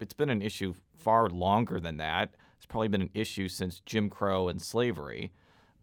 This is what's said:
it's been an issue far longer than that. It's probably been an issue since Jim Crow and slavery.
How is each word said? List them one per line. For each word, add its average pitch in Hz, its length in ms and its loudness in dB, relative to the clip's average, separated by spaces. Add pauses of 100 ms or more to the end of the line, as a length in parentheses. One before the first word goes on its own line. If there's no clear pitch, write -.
it's 107 140 -10
been 147 160 0
an 110 120 2
issue 98 320 -4 (220)
far 113 320 6
longer 92 500 2
than 80 200 -6
that. 80 360 0 (220)
It's - 100 -20
probably 110 220 0
been 101 140 2
an 87 120 -2
issue 101 340 -2
since 90 380 -6
Jim 104 240 0
Crow 95 380 0
and 90 120 -4
slavery. 87 720 -4 (520)